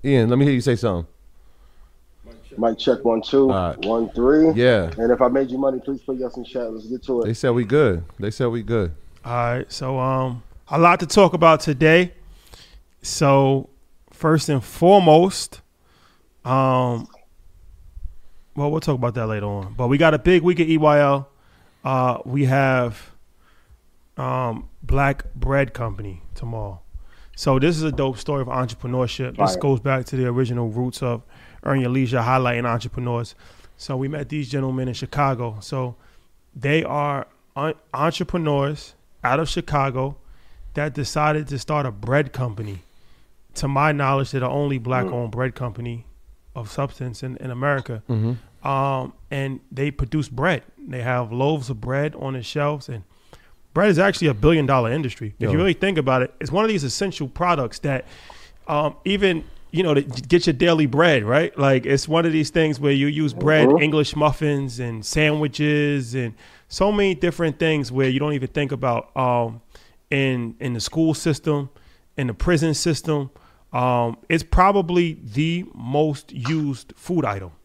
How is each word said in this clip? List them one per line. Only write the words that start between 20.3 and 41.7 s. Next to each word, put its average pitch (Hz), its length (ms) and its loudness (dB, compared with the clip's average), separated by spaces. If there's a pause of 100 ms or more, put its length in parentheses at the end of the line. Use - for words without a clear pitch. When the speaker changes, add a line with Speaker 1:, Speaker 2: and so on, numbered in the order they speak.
Speaker 3:
week 175 180 2
at 160 80 2
E 160 80 4
Y 151 240 6
L. 139 280 2 (560)
Uh, 127 400 0
we 135 220 0
have, 131 640 0 (1080)
um, 127 500 -4 (140)
Black 139 520 0
Bread 131 380 0
Company 101 500 -8 (120)
tomorrow. 107 460 -8 (560)
So 135 220 2
this 143 180 4
is 156 80 -4
a 156 80 -2
dope 135 260 -2
story 143 240 -4
of 123 60 -6
entrepreneurship. 127 880 -4
This 190 140 4
Speaker 2:
Fire. 185 80 -4
Speaker 3:
goes 135 200 2
back 131 260 -2
to - 100 -6
the 127 100 0
original 120 420 -2
roots 120 340 -6
of 120 200 -4 (400)
Earn 135 180 0
Your 123 80 -2
Leisure, 127 300 0
highlighting 123 480 0
entrepreneurs. 120 680 -4 (440)
So - 180 -8
we 135 120 -4
met 147 200 -8
these 143 220 -8
gentlemen 131 380 -2
in 120 60 -6
Chicago. 123 680 -4
So 127 360 -8 (580)
they 143 300 0
are 143 440 -4 (280)
en-, 156 180 -4 (200)
entrepreneurs 151 1000 -2 (300)
out 131 160 2
of 156 80 -2
Chicago 139 680 -2 (580)
that 147 180 -4
decided 151 560 -2
to 139 100 -6
start 143 280 -2